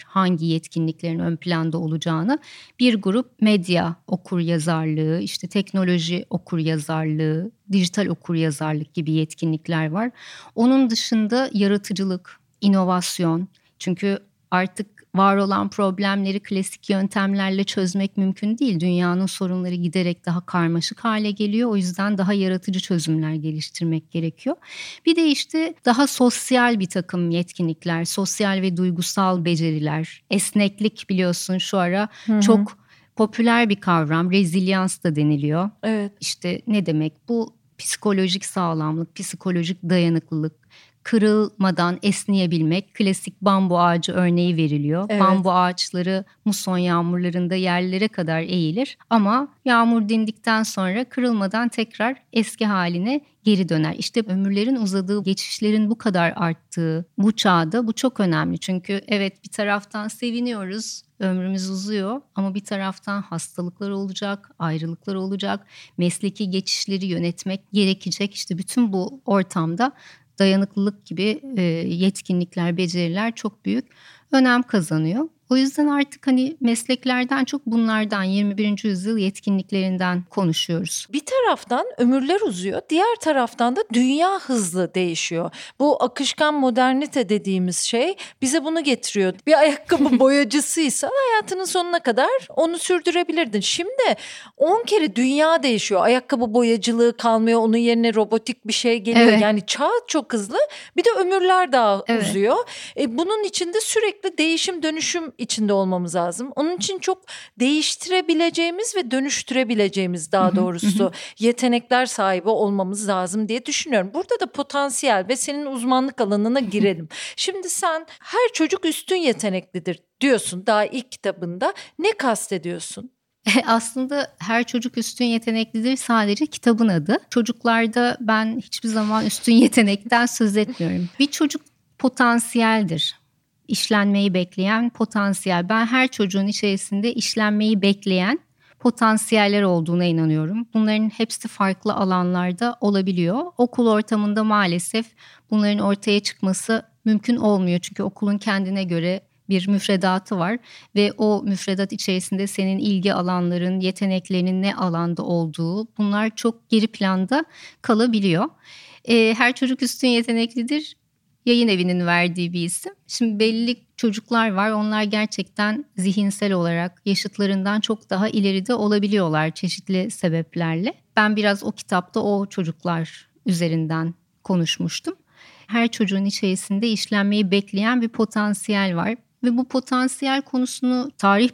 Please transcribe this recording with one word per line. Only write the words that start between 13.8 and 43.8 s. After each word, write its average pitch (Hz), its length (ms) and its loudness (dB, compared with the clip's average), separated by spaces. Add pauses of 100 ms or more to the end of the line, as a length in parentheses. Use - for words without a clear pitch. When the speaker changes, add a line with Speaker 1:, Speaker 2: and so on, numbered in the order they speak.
Speaker 1:
artık 185 360 -2 (280)
var 196 220 4
olan 196 320 0
problemleri 196 720 -2
klasik - 500 -6
yöntemlerle 196 720 0
çözmek 196 540 -2
mümkün 202 400 0
değil. 226 220 0
Dünyanın 180 460 0
sorunları 180 500 -4
giderek 175 500 -2
daha 175 200 -4
karmaşık 170 540 -2
hale 214 320 -2
geliyor. 214 380 0
O 214 60 0
yüzden 196 420 -2
daha 196 160 0
yaratıcı 185 460 -2
çözümler 160 540 -2
geliştirmek 156 800 -4
gerekiyor. 165 440 -4 (500)
Bir 320 100 4
de 330 120 4
işte 320 460 -2 (120)
daha 247 220 4
sosyal 240 720 2
bir 185 100 -2
takım 175 420 -2
yetkinlikler, 170 720 -2
sosyal 196 560 -2
ve 185 160 -2
duygusal 180 680 0
beceriler, 156 840 -2
esneklik 202 800 -2
biliyorsun 185 480 0
şu 196 200 -4
ara 190 320 0 (160)
Speaker 2:
Hı 214 120 2
hı. 208 40 4
Speaker 1:
çok 208 360 4 (380)
popüler 233 540 2
bir 202 60 2
kavram. 170 560 0
Rezilyans 190 720 2
da 165 120 0
deniliyor. 151 540 0 (140)
Speaker 2:
Evet. 208 360 -2
Speaker 1:
İşte - 480 -6
ne 208 180 2
demek 156 280 0 (160)
bu? 233 260 -2 (220)
Psikolojik 190 680 -2
sağlamlık, 165 720 -4
psikolojik 180 680 -4
dayanıklılık, 165 720 0 (500)
kırılmadan 196 1000 2
esneyebilmek. 180 920 0
Klasik 190 480 -2
bambu 190 380 2
ağacı 170 340 2